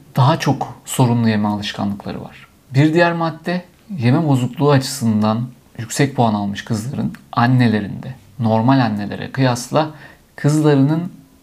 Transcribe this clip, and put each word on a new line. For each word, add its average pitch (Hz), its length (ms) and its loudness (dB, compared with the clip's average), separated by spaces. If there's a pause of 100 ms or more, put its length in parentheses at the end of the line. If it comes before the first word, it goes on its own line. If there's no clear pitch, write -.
(160)
daha 143 220 2
çok - 460 -4
sorunlu 120 440 0
yeme 107 200 0
alışkanlıkları 101 720 -6
var. - 240 -18 (280)
Bir 156 200 4
diğer 170 180 4
madde, 170 520 -4 (340)
yeme 143 300 2
bozukluğu 135 420 0
açısından 113 800 0 (300)
yüksek 135 380 -2
puan 113 180 2
almış 101 300 -4
kızların 117 480 -4 (200)
annelerinde 120 840 0 (240)
normal 113 400 4
annelere 104 540 -4
kıyasla 135 580 -2 (460)
kızlarının 151 760 2 (300)